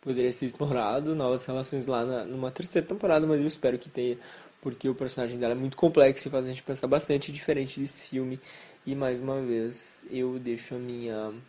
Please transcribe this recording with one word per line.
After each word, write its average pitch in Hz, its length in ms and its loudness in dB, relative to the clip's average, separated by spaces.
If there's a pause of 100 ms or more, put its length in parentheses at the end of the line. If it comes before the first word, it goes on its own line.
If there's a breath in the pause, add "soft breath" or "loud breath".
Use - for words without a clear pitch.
poderia 127 320 2
ser - 100 -2
explorado 131 680 0
novas 127 320 0
relações 131 400 -2
lá 120 180 2
na, 123 200 -2
numa 127 260 -4
terceira 175 360 -2
temporada, 170 400 4
mas 151 140 4
eu 147 60 2
espero 127 320 2
que - 100 -12
tenha, 123 300 -2 (420 loud breath)
porque 131 280 -4
o 131 60 2
personagem 123 440 -4
dela 120 140 2
é 123 40 0
muito 131 200 -4
complexo 139 520 6
e - 20 -6
faz 131 160 0
a - 20 -4
gente 131 140 -8
pensar 135 240 -4
bastante 143 440 2
diferente 143 500 -2
desse - 280 -8
filme. 131 320 -4 (460 loud breath)
E 135 80 -2
mais 131 260 0
uma 135 220 -2
vez, 120 680 -2
eu 127 280 -2
deixo 120 360 -6
a 123 40 -6
minha 117 540 -6 (160)